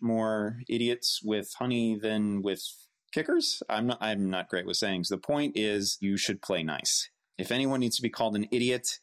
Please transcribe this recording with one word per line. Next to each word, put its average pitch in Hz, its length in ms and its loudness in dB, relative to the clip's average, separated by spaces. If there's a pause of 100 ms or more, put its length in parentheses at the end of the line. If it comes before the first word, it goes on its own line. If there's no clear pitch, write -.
more 110 640 0
idiots 117 560 0
with 107 340 -2
honey 117 400 0
than 104 440 0
with 95 200 0 (520)
kickers. - 560 0
I'm 110 180 2
not, 123 140 0
I'm 101 280 2
not 92 200 -2
great 92 160 0
with 95 100 -2
sayings. 95 320 0
The 98 100 -2
point 147 380 0
is, 104 460 0
you 98 160 0
should 95 240 -2
play 90 200 0
nice. - 480 -2 (280)
If 95 160 -2
anyone 135 260 2
needs 120 160 2
to - 60 -2
be 117 80 2
called 110 260 0
an 104 160 0
idiot, 123 520 0